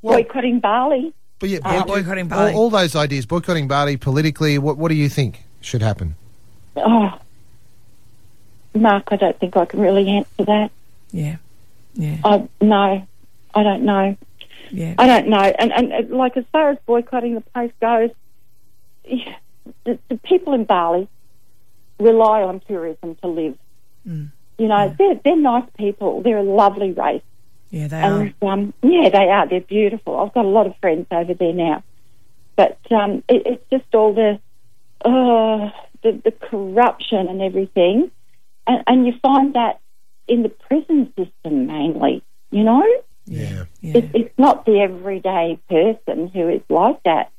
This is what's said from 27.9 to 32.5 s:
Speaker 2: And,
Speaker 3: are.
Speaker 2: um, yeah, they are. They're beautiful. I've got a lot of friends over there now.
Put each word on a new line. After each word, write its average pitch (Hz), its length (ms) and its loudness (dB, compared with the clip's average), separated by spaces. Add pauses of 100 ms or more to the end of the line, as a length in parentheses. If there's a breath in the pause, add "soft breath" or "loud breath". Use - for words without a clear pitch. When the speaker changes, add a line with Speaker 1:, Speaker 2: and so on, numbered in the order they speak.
Speaker 2:
And, 202 420 0
Speaker 3:
are. 196 100 0
Speaker 2:
um, 202 300 -4
yeah, 311 280 6
they 196 200 4
are. 196 180 4
They're 180 120 -2
beautiful. 202 580 -2
I've 208 160 -2
got 233 100 2
a 196 40 2
lot 202 180 4
of 185 120 -8
friends 175 320 -2
over 170 240 -2
there 175 180 -2
now. 165 300 -2 (760)